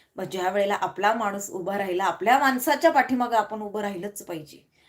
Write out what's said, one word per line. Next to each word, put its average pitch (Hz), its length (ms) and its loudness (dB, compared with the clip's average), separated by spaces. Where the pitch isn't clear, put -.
मग 190 80 -8
ज्या 185 260 -2
वेळेला 202 240 2
आपला 196 400 2
माणूस 202 360 -4
उभा 190 280 -4
राहिला, 196 260 -2
आपल्या 220 340 4
माणसाच्या 285 520 2
पाठीमागं 247 460 2
आपण 214 260 -2
उभं 208 180 -6
राहिलंच 202 420 -8
पाहिजे. 160 360 -12